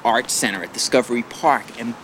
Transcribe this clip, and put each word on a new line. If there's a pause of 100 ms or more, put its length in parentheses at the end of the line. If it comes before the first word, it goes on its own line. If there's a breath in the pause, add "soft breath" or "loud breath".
Art
Center
at
Discovery
Park, (160)
and